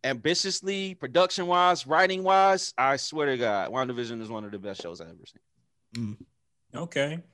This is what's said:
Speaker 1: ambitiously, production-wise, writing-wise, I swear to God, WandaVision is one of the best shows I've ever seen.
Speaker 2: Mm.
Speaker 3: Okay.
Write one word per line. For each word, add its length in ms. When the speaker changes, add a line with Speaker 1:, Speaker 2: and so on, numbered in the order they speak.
Speaker 1:
ambitiously, 880
production-wise, 920
writing-wise, 880
I 200
swear 300
to 100
God, 340
WandaVision 500
is 80
one 160
of 60
the 80
best 220
shows 200
I've 80
ever 160
seen. 160
Speaker 2:
Mm. 220
Speaker 3:
Okay. 420